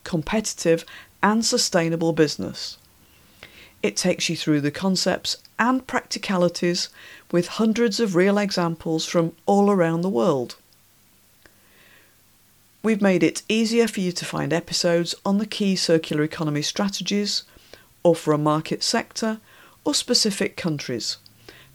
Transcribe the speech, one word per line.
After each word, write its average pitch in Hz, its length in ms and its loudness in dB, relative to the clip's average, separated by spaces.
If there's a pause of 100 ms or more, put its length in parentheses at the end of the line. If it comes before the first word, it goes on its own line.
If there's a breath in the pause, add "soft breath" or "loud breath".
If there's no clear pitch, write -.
Competitive, 165 800 0 (400 loud breath)
and 220 220 2
Sustainable 165 680 0
Business. 147 640 -2 (1040 loud breath)
It 202 140 -2
takes - 340 0
you 165 60 -4
through 151 260 0
the 143 100 0
concepts - 640 -2 (200)
and 254 300 0
practicalities 180 1040 -2 (420 loud breath)
with 175 160 2
hundreds 226 540 0
of 196 140 0
real 196 220 4
examples 170 680 -2
from 165 280 0 (120)
all 202 260 4
around 170 300 2
the 185 80 -2
world. 170 480 0 (2250 soft breath)
We've 214 200 0
made 185 220 4
it - 240 0
easier 226 400 2
for 214 120 -6
you 180 120 -2
to 170 140 -8
find 151 260 -4
episodes 170 640 0 (100)
on 196 120 2
the 214 80 -2
key 196 300 -2
circular 160 480 0
economy 151 380 -2
strategies, 202 840 -4 (600 loud breath)
or 170 120 6
for 151 180 0
a 147 60 0
market 151 440 -2
sector, 220 560 -4 (440 soft breath)
or 294 100 0
specific - 640 0
countries. 143 600 -6 (580 loud breath)